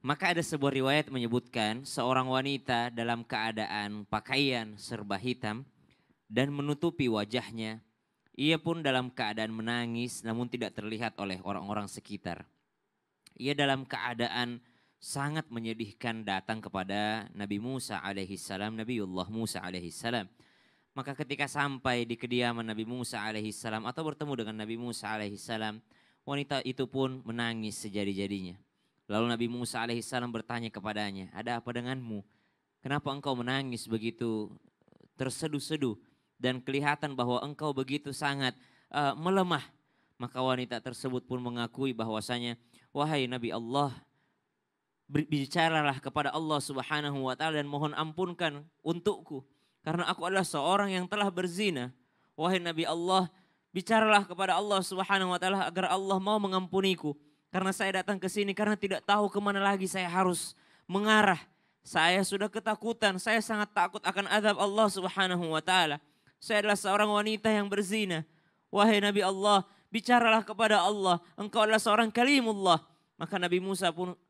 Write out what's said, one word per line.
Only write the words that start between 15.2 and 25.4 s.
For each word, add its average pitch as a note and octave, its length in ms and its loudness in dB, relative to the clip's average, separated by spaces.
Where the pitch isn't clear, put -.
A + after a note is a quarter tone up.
menyedihkan A2+ 720 -6
datang G2+ 400 -4
kepada G2+ 720 -2
Nabi G2+ 240 -4
Musa A#2 480 -6
alaihi G2 320 -6
salam, G#2 400 -6
Nabiullah G2+ 560 -4
Musa A2+ 240 -4
alaihi F2+ 320 -8
salam. A#2 400 -4
Maka C#3 240 -8
ketika C#3+ 320 -4
sampai C3 560 0
di A#2 80 -6
kediaman A#2+ 480 -2
Nabi A2 240 -4
Musa A#2+ 320 -6
alaihi G#2+ 320 -4
salam A2 400 -6
atau D#3+ 160 -6
bertemu D3 400 -4
dengan A2 160 -8
Nabi A2+ 160 -6
Musa A#2 320 -8
alaihi G#2 320 -6